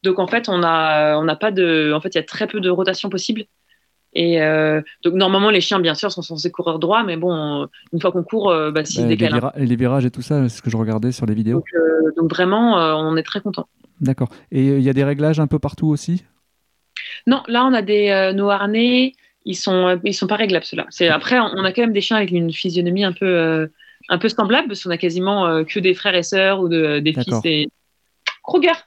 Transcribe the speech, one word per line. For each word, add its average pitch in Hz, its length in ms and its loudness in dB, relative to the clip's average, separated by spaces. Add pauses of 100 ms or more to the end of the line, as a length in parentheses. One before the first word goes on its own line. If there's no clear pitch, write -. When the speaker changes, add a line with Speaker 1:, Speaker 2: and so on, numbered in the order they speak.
Speaker 1:
Donc, 185 160 2
en 180 80 0
fait, 233 220 -2
on 180 140 0
a, 156 560 2
on 156 60 0
n'a 156 120 -4
pas 214 160 -2
de, 160 420 2
en 156 60 0
fait, 185 140 -8
il - 20 0
y 156 40 2
a - 40 -10
très - 220 -6
peu 208 140 -6
de 185 100 0
rotation 185 400 -2
possible. 214 340 -4 (720)
Et, 170 260 2
euh, 156 380 2 (220)
donc, 170 120 0
normalement, 196 360 4
les 196 100 4
chiens, 190 200 0
bien 160 140 0
sûr, 196 180 -4
sont 175 100 -10
censés 165 280 -6
courir 165 280 -4
droit, 165 240 0
mais 175 140 -4
bon, 175 160 -2
on, 147 360 -4 (240)
une 170 80 -2
fois 180 120 0
qu'on 180 100 -2
court, 202 280 -2
euh, 156 200 0
bah, 151 140 -2
s'ils - 180 -4
Speaker 2:
Bah, 120 60 2
les 113 80 2
Speaker 1:
décalent 110 180 0
un 120 40 0
Speaker 2:
vira-, 123 180 -4
les 123 200 0
virages 127 280 0
et 123 60 0
tout 127 120 -12
ça, 139 260 0
c'est - 100 -6
ce - 40 -20
que 117 80 -2
je 113 60 -2
regardais 110 340 0
sur 123 160 -4
les 107 80 0
vidéos. 113 240 0
Speaker 1:
Donc, 147 160 -4
euh, 160 420 2
donc 165 140 0
vraiment, 202 480 2
euh, 160 160 2
on 156 220 -2
est 160 80 -2
très - 160 -8
contents. - 280 -8 (320)
Speaker 2:
D'accord. 131 280 0 (240)
Et, 135 160 2
euh, 139 100 2
il 131 60 2
y 135 40 4
a 135 40 2
des 135 100 2
réglages 147 380 2
un 151 80 2
peu 151 100 0
partout 151 300 -2
aussi ? 165 360 -2 (1000)
Speaker 1:
Non, 262 220 2
là, 240 160 2
on 262 80 4
a 226 100 2
des, 208 280 2
euh, 190 220 2
nos 202 180 0
harnais, 233 640 2 (300)
ils 185 120 -6
sont, 185 300 0
euh, 180 180 4
ils 202 100 -2
sont 190 120 -2
pas 208 100 -2
réglables, 202 280 0
ceux-là. - 260 -8
C'est, 170 180 0
après, 156 300 2
on, 226 180 0
on 190 80 -2
a 185 80 0
quand 240 100 0
même 233 100 2
des 202 80 0
chiens 214 160 -2
avec 196 140 0
une 170 220 0
physionomie 180 520 -2
un 185 80 0
peu, 190 140 -4
euh, 160 400 2 (440)
un 180 80 0
peu 226 100 0
semblable, 233 400 0
parce 202 160 -10
qu'on 180 60 -6
a 165 80 -4
quasiment, 185 480 0
euh, 160 180 0
que 196 160 -6
des 180 140 2
frères 185 200 -2
et 175 80 2
sœurs 190 380 0
ou 180 80 0
de, 156 320 0
des 156 120 0
Speaker 2:
D'accord. 123 300 -2
Speaker 1:
fils 165 80 -2
et... 151 180 0 (760)
Kruger. 330 420 2